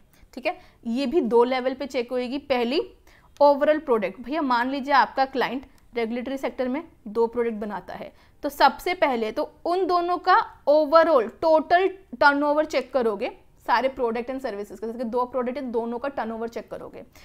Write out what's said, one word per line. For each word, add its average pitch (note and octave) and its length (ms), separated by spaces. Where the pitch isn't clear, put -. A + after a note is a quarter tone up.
ठीक B3+ 120
है, F4+ 140
ये B3+ 180
भी D4 160
दो A#3 220
लेवल B3+ 300
पे C#4+ 120
चेक B3 260
होएगी। B3+ 260
पहली B3+ 440
overall D4 440
प्रोडक्ट, A3+ 360
भैया C#4+ 200
मान B3 280
लीजिए C#4 240
आपका C4 320
क्लाइंट B3 400
रेगुलेटरी A#3+ 420
सेक्टर B3+ 300
में C#4 160
दो A3+ 200
प्रोडक्ट A#3 280
बनाता G#3 380
है, - 200
तो D4 60
सबसे C#4+ 440
पहले B3+ 380
तो - 220
उन F4+ 200
दोनों F4 320
का F#4 180
overall D4+ 600
टोटल E4+ 460
टर्नओवर D4 460
चेक C4 280
करोगे A3+ 380
सारे B3+ 220
प्रोडक्ट A#3+ 400
and C4 120
सर्विसेज G3+ 380
का, A3 80
जैसे A3+ 120
कि B3+ 60
दो B3 200
प्रोडक्ट B3 320
है, C#4+ 140
दोनों A#3 280
का C4+ 100
टर्नओवर A3+ 380
चेक A3+ 240
करोगे। - 320